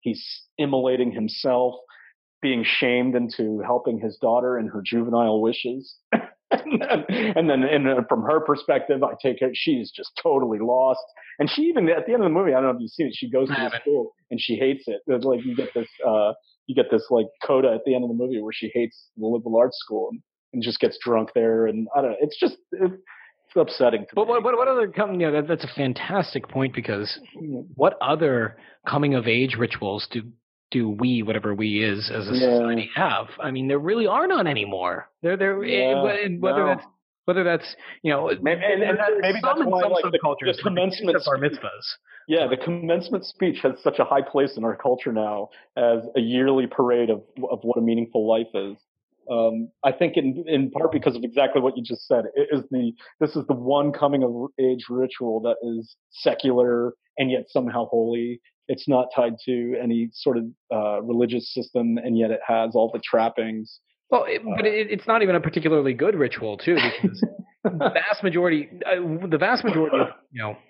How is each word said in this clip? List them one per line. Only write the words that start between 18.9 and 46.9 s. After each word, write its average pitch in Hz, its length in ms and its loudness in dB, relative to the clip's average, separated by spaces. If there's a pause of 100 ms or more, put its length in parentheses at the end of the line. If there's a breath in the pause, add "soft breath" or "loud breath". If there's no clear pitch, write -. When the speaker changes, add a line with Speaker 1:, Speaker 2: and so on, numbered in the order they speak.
Speaker 1:
the 110 80 -4
liberal 113 320 0
arts 123 200 4
school - 320 -4
and, 117 120 -14 (320)
and 120 80 -2
just 113 180 -2
gets - 240 2
drunk 110 300 0
there. 113 320 4
And 110 280 -2
I 143 60 4
don't 127 120 0
know, 101 60 -6
it's - 220 -2
just, - 160 0 (160)
it's 185 220 0 (600 loud breath)
upsetting 117 540 2
to - 60 -20
Speaker 2:
But 208 100 2
Speaker 1:
me. 226 60 -4
Speaker 2:
what, 233 120 2
what, 240 140 2
what 254 120 2
other 247 200 2
com-, 185 320 -2
you 165 100 2
know, - 20 0
that, 147 160 0
that's 165 160 -2
a 139 120 -10
fantastic 139 720 -2
point, 135 260 -2
because 107 440 -6 (200)
Speaker 1:
Yeah. 143 220 -10 (140)
Speaker 2:
what 160 260 4
other 135 560 0 (320 loud breath)
coming 143 260 2
of 120 140 0
age 127 300 2
rituals 104 520 -4
do 117 120 -6 (480)
do 117 200 0
we, 117 320 0
whatever 107 320 -2
we 107 280 0
is 107 280 -2
as 104 180 -6
a 113 60 -2
Speaker 1:
Yeah. 127 240 4
Speaker 2:
society, 117 360 0
have? 117 340 -2 (120)
I 147 100 -4
mean, 131 180 -4
there 139 100 2
really 208 280 0
are 254 200 2
none 320 200 0
anymore. 98 600 -4 (140)
There, 175 140 0
there, 196 280 0
Speaker 1:
Yeah, 139 400 2 (200)
Speaker 2:
and 175 180 -4
whether 143 180 2
Speaker 1:
no. 151 140 2
Speaker 2:
that's, - 120 -12 (380)
whether 180 200 0
that's, 170 320 -2 (260 loud breath)
you 160 100 0
know, 143 140 0 (140)
Speaker 1:
Maybe, 170 240 0
and, 202 180 2
and 196 160 0
Speaker 2:
there's 208 220 0
Speaker 1:
maybe 196 200 0
Speaker 2:
some 185 180 0
Speaker 1:
that's - 80 0
Speaker 2:
in 185 40 0
Speaker 1:
why, 185 120 2
Speaker 2:
some 202 100 2
Speaker 1:
like, 170 120 2
the, 170 140 0
Speaker 2:
subcultures, 151 380 0
Speaker 1:
the - 60 -12
commencement 185 560 0
Speaker 2:
the - 60 -2
bar 139 140 0
Speaker 1:
speech. 143 220 -2
Speaker 2:
mitzvahs. 101 260 -12 (400 loud breath)
Speaker 1:
Yeah, 156 200 2
the 127 120 0
commencement 175 640 -2
speech - 380 -2
has 131 100 2 (100)
such - 160 0
a 135 60 6
high 139 180 2
place 139 360 0
in 113 60 -6
our 113 120 -2
culture 127 360 -2
now 107 360 -4 (280 loud breath)
as 120 240 2 (160)
a 131 40 2
yearly 127 460 2
parade 120 440 2